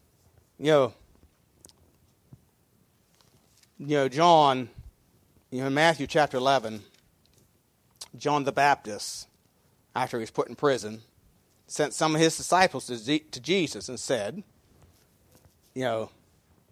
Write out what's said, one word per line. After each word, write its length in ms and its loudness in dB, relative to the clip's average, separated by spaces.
You 80 -6
know, 260 4
you 160 -4
know, 120 2
John, 640 4
you 120 -8
know, 60 -4
in 60 -4
Matthew 320 2
chapter 320 0
eleven, 460 0
John 280 0
the 80 -4
Baptist, 760 0
after 240 -4
he 20 -6
was 80 -8
put 180 -4
in 80 -16
prison, 460 -2
sent 300 -4
some 180 0
of 80 2
his 160 4
disciples 480 0
to 100 -8
Ze-, 240 -2
to 80 -14
Jesus 500 -4
and 100 -12
said, 440 -6
you 120 -6
know, 260 -4